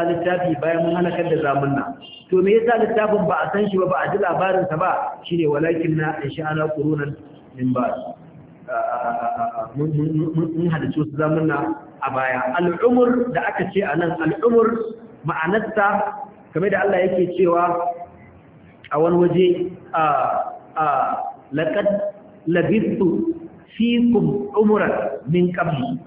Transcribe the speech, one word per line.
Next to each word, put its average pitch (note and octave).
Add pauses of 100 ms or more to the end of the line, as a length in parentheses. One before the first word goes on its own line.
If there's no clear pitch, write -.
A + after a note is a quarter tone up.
littafi F3
bayan E3
mun E3+
halakar F3
da D#3
zamunna. C#3 (460)
To F#3
me G3+
yasa A3+
littafin G#3+
ba F3+
a D#3+
san G3+
shi F#3+
ba, F3+
ba E3 (100)
a D3+
ji G3+
labarin F#3
sa D#3
ba? D#3+
Shine, E3+
"Walakin D#3+
na D#3
ansha'na D#3
qurunan D3 (440)
min B2+
ba'd." B2 (1800)
Mun, D3+
mun, D3+ (260)
mun, E3
mun E3+
halicci D3+
wasu C#3
zamunna D#3 (240)
a C3+
baya. B2+ (140)
Al'umur A#3+
da -
aka F#3+
ce F#3+
a C#3+
nan, E3+ (120)
al'umur A3+ (280)
ma'anarsa, F#3 (640)
kamar F#3+
da F#3+
Allah F#3+
yake F3+
cewa F3 (1160)
a C#3+
wani E3+
waje, F3 (440)
a, D#3+ (720)
a, D#3 (680)
"Laqad E3 (600)
labithtu F#3+ (400)
fiikum A#3
umuran G#3
min F3
qabli." C3+